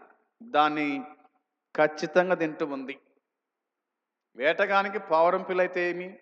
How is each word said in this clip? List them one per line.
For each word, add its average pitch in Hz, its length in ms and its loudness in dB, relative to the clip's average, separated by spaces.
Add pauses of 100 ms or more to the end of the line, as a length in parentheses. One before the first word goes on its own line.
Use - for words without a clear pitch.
(420)
దాన్ని 147 460 0 (840)
ఖచ్చితంగా 170 600 2
తింటూ 160 320 -4
ఉంది. 135 280 -8 (1400)
వేటగానికి 196 640 0
పావురం 175 440 2
పిల్ల 185 180 -2
అయితే 180 300 -2
ఏమి 180 180 -8 (140)